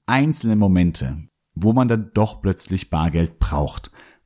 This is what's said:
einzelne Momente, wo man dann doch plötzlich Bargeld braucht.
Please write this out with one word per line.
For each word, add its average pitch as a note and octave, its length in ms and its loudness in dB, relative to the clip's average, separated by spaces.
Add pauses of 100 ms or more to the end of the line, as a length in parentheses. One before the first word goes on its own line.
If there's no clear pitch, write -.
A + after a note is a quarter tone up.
einzelne C3 500 0
Momente, F2 640 2 (340)
wo G2+ 180 0
man B2+ 160 2
dann A2 260 -2
doch G#2+ 280 0
plötzlich - 480 -2
Bargeld E2 480 0
braucht. - 540 -4 (340)